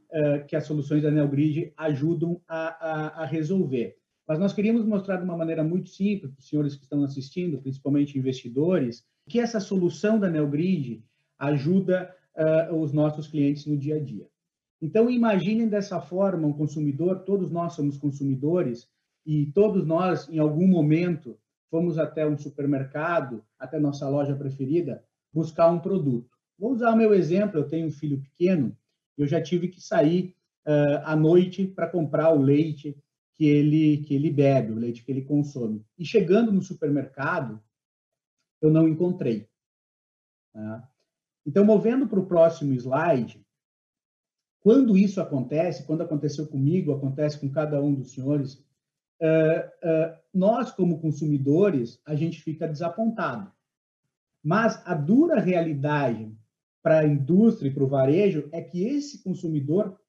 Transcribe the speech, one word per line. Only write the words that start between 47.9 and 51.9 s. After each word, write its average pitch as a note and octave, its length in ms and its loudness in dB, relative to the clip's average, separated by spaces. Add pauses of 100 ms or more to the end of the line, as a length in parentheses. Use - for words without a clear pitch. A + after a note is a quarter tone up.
dos B2+ 200 -6
senhores, C3+ 520 -4 (560)
eh, D#3+ 520 2 (100)
eh, D#3+ 360 0 (140)
nós, A3 380 2
como E3+ 300 -2
consumidores, D3 1080 0